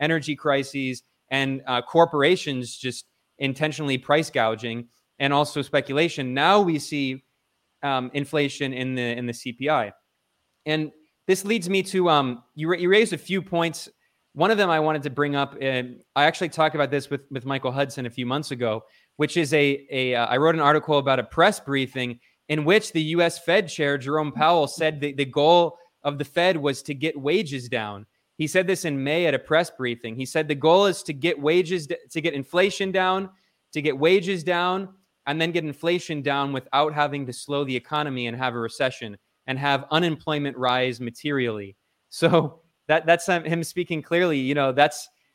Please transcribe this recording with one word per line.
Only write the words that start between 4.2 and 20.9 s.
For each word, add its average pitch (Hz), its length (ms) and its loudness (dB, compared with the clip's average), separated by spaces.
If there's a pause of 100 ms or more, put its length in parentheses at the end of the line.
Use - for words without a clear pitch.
gouging 117 560 -2 (320)
and 139 140 0
also 147 280 0
speculation. 139 720 -2
Now 165 280 4
we 170 180 0
see, 139 460 -6 (580)
um, 131 320 -2
inflation 143 580 -2
in 127 220 -4
the, 127 80 -2
in 120 240 -2
the 120 80 -6
C 123 180 -10
P 135 180 -4
I. 117 220 0 (720)
And 151 260 -2 (340)
this 190 180 2
leads 202 240 -2
me 190 160 0
to, 185 260 0
um, 135 320 2 (120)
you 151 160 -6
ra-, 180 80 2
you 175 100 0
raised 214 240 4
a 165 60 -6
few 185 220 -4
points. 170 480 -4 (440)
One 170 180 2
of 214 80 4
them 190 120 4
I 160 100 4
wanted 156 240 0
to 143 60 -4
bring 143 260 0
up, 139 240 -2
and 127 400 -4 (160)
I 143 80 6
actually 165 240 2
talked 156 260 0
about 139 160 0
this 139 180 -2
with, 139 220 -6
with 127 140 -8
Michael 131 280 -4
Hudson 131 340 -2
a 113 40 -8
few 123 160 -6
months 143 240 -4
ago, 117 320 -2 (340)
which 151 200 0
is 151 180 2
a, 139 360 4
a, 127 260 0
uh, 117 100 2
I 123 120 0
wrote 160 160 4
an 160 60 0
article 147 380 4